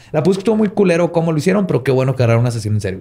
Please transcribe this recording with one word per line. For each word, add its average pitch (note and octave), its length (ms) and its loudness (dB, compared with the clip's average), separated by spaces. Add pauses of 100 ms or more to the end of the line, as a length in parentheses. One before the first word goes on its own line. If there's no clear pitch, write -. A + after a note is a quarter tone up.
(120)
La D3+ 100 0
puse F#3+ 160 2
que - 20 -6
estuvo A3 160 0
muy G#3+ 120 0
culero F3 440 2
cómo E3 200 0
lo D#3 60 -2
hicieron, F#3 280 0
pero D3 180 -2
qué C#3 60 0
bueno C3 240 0
que B2 80 -2
agarraron A#2 200 2
un B2 60 0
asesino A2 280 -2
en G2+ 40 -2
serie, F#2+ 200 -6